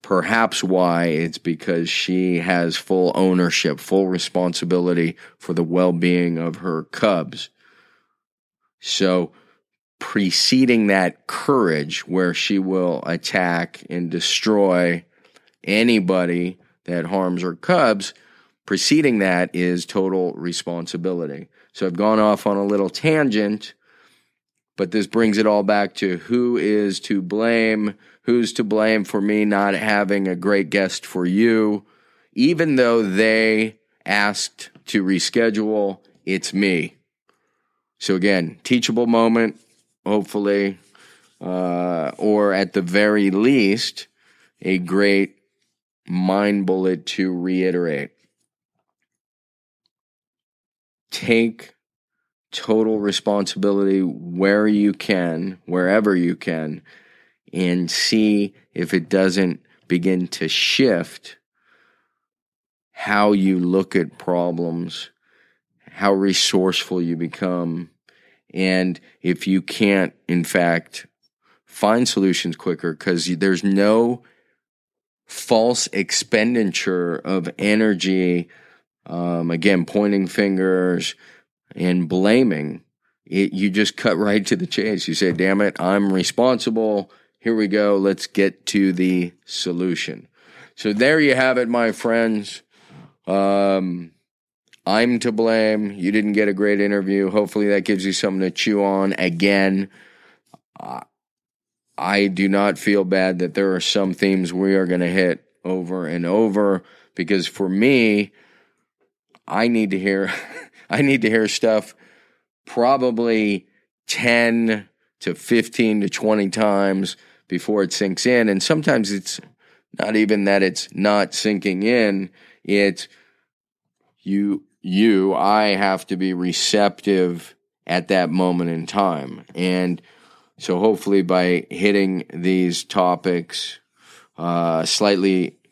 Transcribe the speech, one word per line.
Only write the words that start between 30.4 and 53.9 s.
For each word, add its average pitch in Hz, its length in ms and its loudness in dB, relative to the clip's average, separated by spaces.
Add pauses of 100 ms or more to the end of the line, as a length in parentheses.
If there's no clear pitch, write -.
guest 95 360 -2
for 90 200 -4
you, 107 600 2 (480)
even 156 420 2
though 120 260 4
they 110 760 2 (260)
asked 104 640 -2 (180)
to 101 160 0
reschedule, 107 960 0 (260)
it's 92 280 -6
me. 95 420 0 (1040)
So 98 160 -2
again, 90 480 0
teachable 120 440 0
moment, 113 520 2 (460)
hopefully, 101 720 -2 (600)
uh, 90 800 -4
or 104 360 2
at 95 200 0
the 101 80 0
very 101 500 2
least, 110 760 2 (540)
a 92 180 0
great 98 580 2 (680)
mind 98 580 0
bullet 92 400 0
to 95 260 -4
reiterate. 87 800 -2 (3000)
Take 113 640 -2 (800)
total 110 480 0
responsibility 101 1040 0